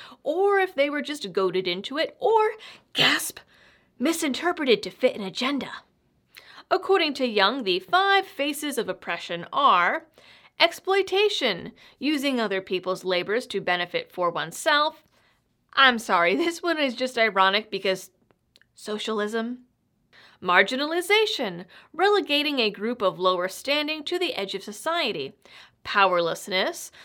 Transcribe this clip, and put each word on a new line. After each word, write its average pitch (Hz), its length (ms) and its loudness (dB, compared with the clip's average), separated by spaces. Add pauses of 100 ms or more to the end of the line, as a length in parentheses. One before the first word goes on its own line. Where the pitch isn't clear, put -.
(220)
or 381 380 2
if 370 160 -2
they 277 120 4
were 294 140 -2
just 294 300 -8
goaded 185 340 0
into 196 320 -4
it, - 220 -4
or, 440 320 4 (400)
gasp, - 480 0 (580)
misinterpreted 311 840 0
to 185 60 -8
fit 254 260 0
an 220 80 -10
agenda. 240 480 -4 (960)
According 359 440 2
to 262 120 0
Young, 214 380 2
the 185 160 0
five 392 480 2
faces 285 500 -4
of 196 100 -4
oppression 175 640 -8
are 247 540 2 (540)
exploitation, 381 1120 0 (260)
using 277 400 -2
other 196 220 0
people's 185 440 -4
labors 185 440 -2
to 196 120 -4
benefit 175 520 -2
for 175 180 0
oneself. 294 720 -2 (720)
I'm 254 260 4
sorry, 185 380 2
<laughs> - 0 -
this 339 260 -2
one 339 160 0
is 269 160 0
just 254 240 -4
ironic 202 500 4
because 190 420 -2 (720)
socialism. 220 760 -4 (840)
Marginalization, 262 1200 2 (260)
relegating 294 680 2
a 226 100 2
group 226 320 -4
of 185 160 2
lower 180 300 2
standing 294 560 -4
to 349 160 -4
the 359 160 -2
edge 196 220 -6
of 190 80 -12
society. 214 680 -4 (500)
Powerlessness, 190 1080 0 (140)